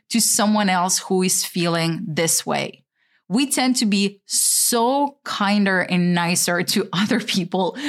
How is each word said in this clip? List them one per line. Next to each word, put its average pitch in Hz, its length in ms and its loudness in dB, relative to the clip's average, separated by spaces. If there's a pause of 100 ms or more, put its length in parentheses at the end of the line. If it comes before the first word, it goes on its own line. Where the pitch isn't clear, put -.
to 233 100 0
someone 208 500 2
else 185 300 0
who 185 240 0
is 185 220 0
feeling 165 640 -2
this 160 380 -2
way? 147 380 -4 (460)
We 262 180 0
tend 254 300 0
to 240 80 2
be 202 420 0
so 269 960 0
kinder 196 580 2
and 175 320 2
nicer 175 500 0
to 185 260 -2
<laughs> - 40 -10
other 208 260 0
people 185 580 -2 (120)